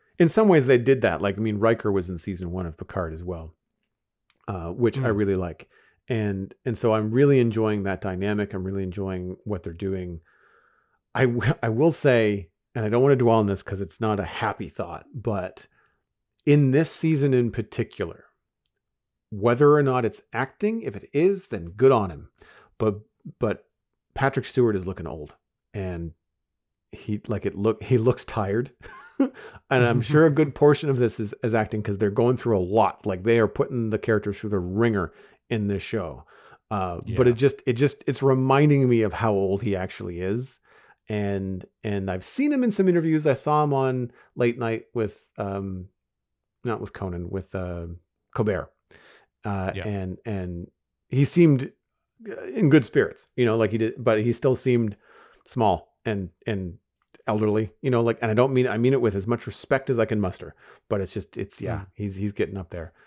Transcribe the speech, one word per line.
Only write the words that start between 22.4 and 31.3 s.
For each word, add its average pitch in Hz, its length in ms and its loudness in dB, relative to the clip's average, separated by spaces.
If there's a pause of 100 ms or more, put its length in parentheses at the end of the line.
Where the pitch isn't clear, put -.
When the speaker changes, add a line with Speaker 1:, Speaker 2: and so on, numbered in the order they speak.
Speaker 1:
But, 107 220 0 (400)
but 104 260 -2 (480)
Patrick 135 320 0
Stewart 117 300 2
is 92 100 -6
looking 87 220 -8
old, 73 260 -12 (400)
and 90 380 -8 (800)
he, - 360 -8
like, 104 180 -4
it 98 100 -4
look, 107 280 0
he 127 140 2
looks 117 280 0
tired. 110 500 -4
<laughs> - 60 -20 (880)
And 123 160 4
I'm 117 160 2
sure 151 240 6
a 156 60 6
good 143 240 2
Speaker 2:
<laughs> - 0 -
Speaker 1:
portion 147 340 4
of 131 80 0
this 120 220 0
is, 104 140 -6 (100)